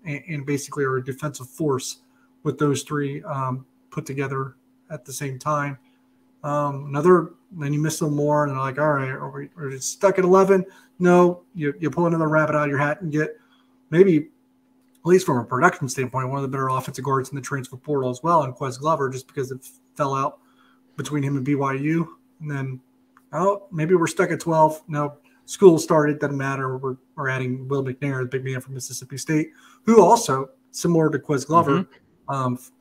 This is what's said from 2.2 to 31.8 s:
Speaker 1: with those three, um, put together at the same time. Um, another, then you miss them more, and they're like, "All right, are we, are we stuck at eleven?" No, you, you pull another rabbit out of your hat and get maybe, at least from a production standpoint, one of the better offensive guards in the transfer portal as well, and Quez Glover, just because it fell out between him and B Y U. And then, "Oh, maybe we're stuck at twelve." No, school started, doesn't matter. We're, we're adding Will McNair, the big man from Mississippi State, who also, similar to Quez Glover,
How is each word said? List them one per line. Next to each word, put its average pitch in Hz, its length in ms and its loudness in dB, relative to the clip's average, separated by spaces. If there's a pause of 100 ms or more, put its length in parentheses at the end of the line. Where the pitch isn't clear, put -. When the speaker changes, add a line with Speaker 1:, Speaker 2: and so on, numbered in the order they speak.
Speaker 1:
with 143 120 -4
those 143 280 0
three, 143 400 -6
um, 131 420 -6 (240)
put - 160 -10
together 135 480 -6 (360)
at 151 140 -14
the 135 80 -18
same 135 280 -10
time. 143 360 -4 (680)
Um, 143 420 -4
another, 160 480 2 (180)
then 147 200 -6
you 147 60 0
miss 156 220 -2
them 147 160 -2
more, 147 260 2
and 143 80 -2
they're 135 80 -6
like, 135 180 -6
"All 151 180 0
right, 135 160 -4
are 139 200 -10
we, 139 260 -14
are 147 120 -10
we 135 100 -12
stuck - 400 0
at 185 60 4
eleven?" 190 420 6 (320)
No, 180 460 6 (100)
you, 147 240 -4
you 160 100 -2
pull 165 180 0
another 165 200 0
rabbit 151 300 2
out 147 80 0
of 147 40 0
your 139 100 -2
hat 147 220 -2
and 160 120 -8
get 151 240 -2 (540)
maybe, 175 260 6
at - 880 -10
least 185 180 4
from 135 140 0
a 113 60 -2
production 151 440 0
standpoint, 127 420 -4
one 139 80 -6
of 139 40 -6
the 131 60 -6
better 135 180 -4
offensive 131 380 -6
guards 131 240 -2
in 143 80 -10
the 139 40 -8
transfer 127 360 -8
portal 131 340 -4
as 123 140 -8
well, 165 180 4
and 131 140 -6
Quez 127 200 -6
Glover, 147 320 -2
just 127 200 -10
because 135 240 -6
it 127 120 -16 (300)
fell 139 200 -2
out 139 260 -4 (560)
between 147 260 -4
him 139 140 -2
and 127 80 -4
B 143 100 0
Y 135 200 -2
U. 160 440 -2 (220)
And 151 100 -10
then, 135 300 -8 (520)
"Oh, 190 380 0
maybe 165 240 0
we're 165 140 4
stuck 175 240 0
at 151 80 -4
twelve." 156 480 2
No, 147 300 -4 (260)
school 170 340 8
started, 151 400 2
doesn't 143 180 -2
matter. 135 400 -4
We're, 131 200 -6 (180)
we're 143 140 -4
adding 127 400 -4
Will 139 160 -2
McNair, 131 380 -4
the 123 60 -6
big 131 160 -6
man 131 160 -6
from 135 140 -14
Mississippi 131 420 -14
State, 156 340 -2 (340)
who 220 180 8
also, 135 480 4 (220)
similar 165 360 0
to 139 120 -4
Quez 135 260 -4
Glover, 165 380 2